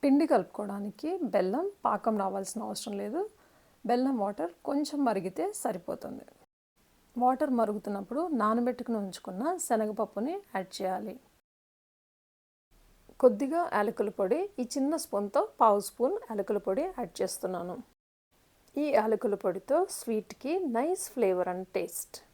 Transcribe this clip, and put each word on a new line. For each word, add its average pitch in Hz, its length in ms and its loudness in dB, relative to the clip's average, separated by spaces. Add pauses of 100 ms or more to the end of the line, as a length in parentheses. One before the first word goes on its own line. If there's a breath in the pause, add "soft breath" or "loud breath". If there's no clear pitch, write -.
పిండి 285 240 6
కలుపుకోవడానికి 208 960 -2
బెల్లం 214 480 0 (140)
పాకం 214 320 0
రావాల్సిన 196 460 -4
అవసరం 208 340 -6
లేదు. 247 320 -4 (560 soft breath)
బెల్లం 247 320 2
వాటర్ 208 340 -2 (140)
కొంచెం 285 400 -2
మరిగితే 208 480 -2
సరిపోతుంది. - 720 -6 (920)
వాటర్ 254 320 4
మరుగుతున్నప్పుడు 214 800 0
నానబెట్టుకుని 240 680 0
ఉంచుకున్న 202 600 -4
శనగపప్పుని 220 760 -2
యాడ్ 208 500 -6
చేయాలి. 190 380 -4 (2000)
కొద్దిగా 262 540 4
యాలకుల 220 360 0
పొడి, 277 400 0 (100)
ఈ - 20 0
చిన్న 277 340 0
స్పూన్తో 277 540 -2 (100)
పావు 208 200 8
స్పూన్ 240 340 -2
యాలకుల 214 440 -2
పొడి 190 240 0
యాడ్ 190 400 -6
చేస్తున్నాను. 185 600 -4 (960)
ఈ 285 40 0
యాలకుల 220 540 2
పొడితో 214 540 0
స్వీట్కి 247 680 -4
nice 285 340 0
flavor 185 600 0
and 185 240 -6
taste. - 440 -8 (120)